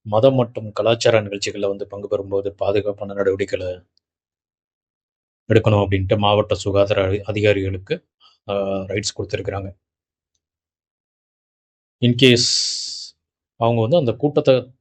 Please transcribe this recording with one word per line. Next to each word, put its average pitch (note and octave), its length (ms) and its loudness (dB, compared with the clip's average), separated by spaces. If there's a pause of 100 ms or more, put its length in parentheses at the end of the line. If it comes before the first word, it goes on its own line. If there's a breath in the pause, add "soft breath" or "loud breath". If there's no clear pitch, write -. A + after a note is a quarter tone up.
மதம் A2+ 340 4
மற்றும் A#2 360 -2
கலாச்சார A2+ 500 2
நிகழ்ச்சிகள்ல G2+ 460 -6
வந்து G2 200 -6
பங்கு G2+ 200 -12
பெறும்போது G2 420 -4
பாதுகாப்பான G2+ 640 -4
நடவடிக்கைகளை F#2+ 680 -4 (1700)
எடுக்கணும் G#2 340 4
அப்படின்ட்டு G2 300 0
மாவட்ட G#2 380 2
சுகாதார G2+ 520 0
அதி-, G2+ 140 -2
அதிகாரிகளுக்கு, G2+ 840 -2 (400 soft breath)
ஆ, G2+ 160 -4
ரைட்ஸ் G2 540 -6
கொடுத்திருக்கிறாங்க. G2 600 -8 (2250)
In A#2+ 120 2
case B2 280 6 (1120)
அவங்க A#2 260 2
வந்து A2+ 160 2
அந்த A#2+ 160 2
கூட்டத்தை C#3+ 680 2